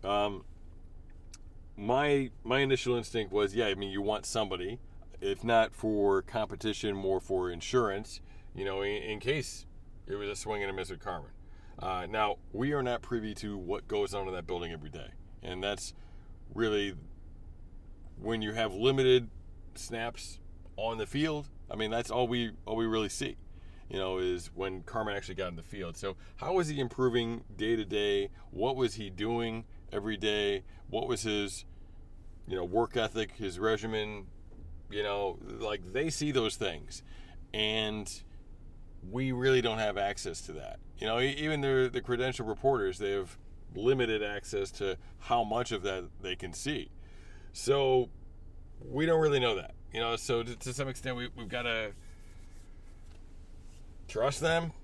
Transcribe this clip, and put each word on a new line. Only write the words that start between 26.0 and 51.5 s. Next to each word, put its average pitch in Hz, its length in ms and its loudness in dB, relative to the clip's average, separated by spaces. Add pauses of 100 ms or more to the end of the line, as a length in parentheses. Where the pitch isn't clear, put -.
how 160 180 -2
was 175 140 6
he 147 100 -2
improving 120 640 4 (140)
day 110 200 4
to 107 80 2
day? 101 460 4 (200)
What 120 260 2
was 123 180 4
he 104 160 -6
doing 113 540 0 (280)
every 104 240 0
day? 104 460 4 (260)
What 113 200 0
was 107 140 2
his, 104 420 2 (840)
you 92 100 -2
know, 90 80 2
work 107 320 2
ethic, 110 360 0
his 95 260 -4
regimen? 107 680 0 (640)
You 104 120 0
know, 101 360 2 (200)
like, 104 340 -2
they 147 180 2
see 151 200 0
those 131 260 2
things. 87 460 -4 (500)
And 110 580 0 (1000)
we 127 220 0
really 127 280 6
don't 113 180 2
have 104 200 2
access 98 440 0
to - 100 -10
that. 73 260 -10 (200)
You 107 80 -2
know, 113 140 4
e-, 139 180 2
even 151 220 0
the, 131 320 4
the 123 80 0
credential 123 460 0
reporters, 104 520 4
they 101 140 0
have 95 260 -2 (360)
limited 113 480 4
access 101 480 -2
to 95 260 0 (220)
how 120 260 4
much 117 280 0
of 98 100 -2
that 95 220 0 (180)
they 92 140 -4
can 90 160 -6
see. 135 380 -4 (600)
So 131 560 6 (720)
we 139 260 0
don't 165 140 8
really 143 200 6
know 117 160 6
that. - 180 -4 (180)
You 110 80 0
know, 117 160 2
so 120 260 2
to, 117 140 -4
to 127 160 -6
some 135 160 -2
extent, 127 280 -4
we, 123 200 -4
we've 120 120 -8
gotta 113 440 0 (2250)